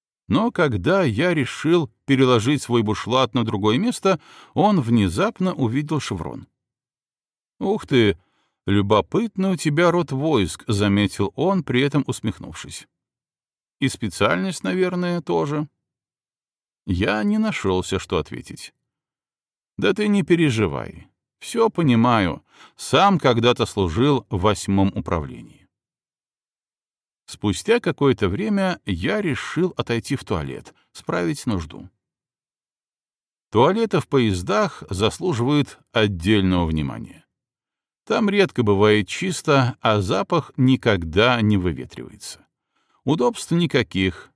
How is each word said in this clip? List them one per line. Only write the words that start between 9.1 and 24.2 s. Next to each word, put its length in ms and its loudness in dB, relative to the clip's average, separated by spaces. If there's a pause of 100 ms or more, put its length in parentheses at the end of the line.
у 60 0
тебя 340 2
род 220 -2
войск", 560 0
заметил 640 2
он, 300 0
при 180 0
этом 240 0
усмехнувшись. 800 -10 (920)
"И 80 2
специальность, 760 -2
наверное, 580 -2
тоже". 480 -4 (1160)
Я 380 0
не 140 0
нашёлся, 600 -2
что 200 -4
ответить. 540 -10 (1040)
"Да 160 0
ты 140 -2
не 160 2
переживай. 840 0 (300)
Всё 320 0
понимаю. 720 2 (320)
Сам 420 2
когда-то 480 2
служил 640 0